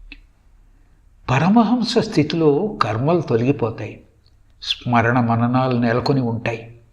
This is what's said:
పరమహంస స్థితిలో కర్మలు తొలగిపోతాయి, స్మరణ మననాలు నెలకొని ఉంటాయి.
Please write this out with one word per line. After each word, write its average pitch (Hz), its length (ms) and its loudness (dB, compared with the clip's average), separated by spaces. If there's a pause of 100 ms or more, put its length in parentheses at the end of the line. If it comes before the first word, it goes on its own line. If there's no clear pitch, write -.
(1300)
పరమహంస 202 680 2
స్థితిలో 165 840 0
కర్మలు 135 400 0
తొలగిపోతాయి, 117 800 -2 (600)
స్మరణ 117 580 0
మననాలు 120 580 0
నెలకొని 120 440 0
ఉంటాయి. 113 580 -6 (140)